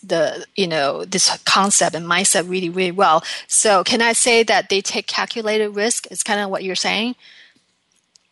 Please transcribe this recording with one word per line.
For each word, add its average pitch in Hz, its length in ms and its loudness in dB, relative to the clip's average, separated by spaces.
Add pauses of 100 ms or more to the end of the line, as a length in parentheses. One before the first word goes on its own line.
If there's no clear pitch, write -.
the, 170 440 -2 (100)
you 190 120 0
know, 156 360 -2
this 185 320 0 (100)
concept 190 500 2
and 165 100 -8
mindset 180 420 0
really, 180 220 -4
really 180 220 -2
well. 170 320 4 (240)
So 196 360 4
can 226 200 0
I 233 100 2
say 233 300 4
that 202 260 0
they 196 120 0
take - 260 -6
calculated 214 640 -2
risk? 202 420 -2
It's 185 100 -8
kind 208 180 -2
of 196 120 -4
what 185 120 -4
you're 185 120 -4
saying. 208 400 -2 (1160)